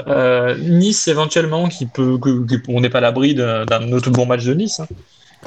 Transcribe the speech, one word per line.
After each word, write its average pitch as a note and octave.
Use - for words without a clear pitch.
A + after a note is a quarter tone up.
euh, B2+
Nice F3
éventuellement D#3
qui C#3+
peut, B2+
que, B2
que, A#2+
on B2
n'est B2
pas B2
à -
l'abri C3
d'un, A2+
d'un A2+
autre B2
bon B2
match B2
de B2+
Nice, G3
hein. D#3+